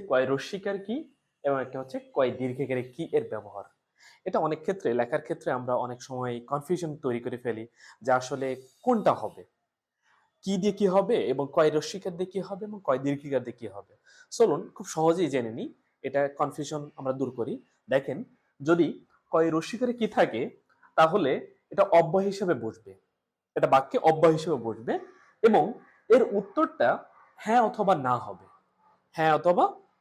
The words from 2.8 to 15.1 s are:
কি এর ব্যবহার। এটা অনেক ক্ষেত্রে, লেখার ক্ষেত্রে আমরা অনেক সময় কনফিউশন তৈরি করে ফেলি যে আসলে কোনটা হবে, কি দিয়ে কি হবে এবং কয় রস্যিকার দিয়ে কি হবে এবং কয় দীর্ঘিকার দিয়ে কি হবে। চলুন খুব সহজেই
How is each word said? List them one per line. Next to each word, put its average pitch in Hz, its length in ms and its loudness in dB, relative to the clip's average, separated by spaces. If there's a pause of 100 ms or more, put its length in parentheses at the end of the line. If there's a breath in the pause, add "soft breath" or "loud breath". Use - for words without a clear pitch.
কি 165 80 -10 (100)
এর 143 180 0
ব্যবহার। 101 360 -12 (580 soft breath)
এটা 190 140 -4
অনেক 156 240 -2
ক্ষেত্রে, 190 320 -4
লেখার 123 280 -2
ক্ষেত্রে 165 300 -8
আমরা 127 240 -4
অনেক 123 260 -6
সময় 127 320 -6 (160)
কনফিউশন 160 400 -4 (120)
তৈরি 123 180 -2
করে 120 180 -8
ফেলি 113 260 -6 (380 soft breath)
যে 123 100 0
আসলে 131 340 -2 (360)
কোনটা 202 300 4
হবে, 101 300 -8 (1000)
কি 190 140 -2
দিয়ে 202 200 2
কি 208 80 4
হবে 196 300 4 (160)
এবং 139 200 -2
কয় 156 180 6
রস্যিকার 180 460 -2
দিয়ে 185 160 -6
কি 190 80 -4
হবে 190 240 -10
এবং 208 200 -12
কয় 131 200 2
দীর্ঘিকার 143 400 -2
দিয়ে 117 160 -10
কি 113 80 -10
হবে। 98 240 -18 (400 soft breath)
চলুন 180 280 4 (140)
খুব 208 200 -14
সহজেই 165 400 4